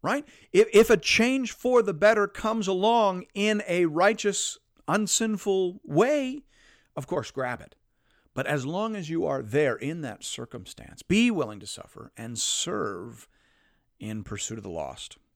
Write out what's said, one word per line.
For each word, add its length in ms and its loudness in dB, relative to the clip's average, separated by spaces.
right? 260 -2
If, 220 6
if 160 10
a 80 8
change 560 2
for 280 4
the 120 0
better 340 4
comes 400 -4
along 680 2
in 340 0
a 180 2
righteous, 720 0
unsinful 960 0
way, 600 0
of 120 -12
course, 240 -6
grab 280 -6
it. 160 -20
But 100 -4
as 200 -2
long 300 -4
as 140 -8
you 160 -2
are 160 -2
there 340 0
in 260 -8
that 220 -12
circumstance, 760 -14
be 300 4
willing 300 -4
to 60 -14
suffer 480 -16
and 220 -12
serve 920 -6
in 240 -10
pursuit 360 -10
of 40 -16
the 60 -10
lost. 480 -10